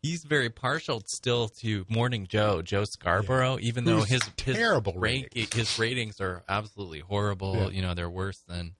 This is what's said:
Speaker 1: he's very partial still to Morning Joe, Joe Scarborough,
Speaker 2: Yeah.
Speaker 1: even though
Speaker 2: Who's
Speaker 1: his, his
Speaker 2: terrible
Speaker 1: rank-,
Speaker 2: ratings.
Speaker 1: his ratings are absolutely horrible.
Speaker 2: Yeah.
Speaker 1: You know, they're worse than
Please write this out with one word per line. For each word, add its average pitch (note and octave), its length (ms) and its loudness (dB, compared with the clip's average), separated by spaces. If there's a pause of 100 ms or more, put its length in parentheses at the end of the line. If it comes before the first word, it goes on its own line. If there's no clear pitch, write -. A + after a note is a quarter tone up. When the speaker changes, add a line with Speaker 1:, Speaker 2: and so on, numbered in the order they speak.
Speaker 1:
he's D#3+ 200 -2
very C#3+ 260 2
partial C3 580 -4
still A#2+ 420 0
to G#2+ 400 -2
Morning A2+ 380 0
Joe, G#2 340 2
Joe G2+ 240 0
Scarborough, B2+ 720 2
Speaker 2:
Yeah. A2 100 -2
Speaker 1:
even A#2+ 160 -2
though E3+ 160 6
Speaker 2:
Who's G#2 100 2
Speaker 1:
his, B2+ 140 4
his - 320 -2
Speaker 2:
terrible E3 380 2
Speaker 1:
rank-, A2+ 420 -2
Speaker 2:
ratings. A2+ 180 -2
Speaker 1:
his A2+ 260 0
ratings A2+ 420 0
are F2+ 260 -4
absolutely G2 520 -4
horrible. G2 560 0
Speaker 2:
Yeah. F#2+ 140 2
Speaker 1:
You F#2+ 120 -2
know, F2+ 140 0
they're E2+ 140 -4
worse F#2 380 -6
than F2 320 -8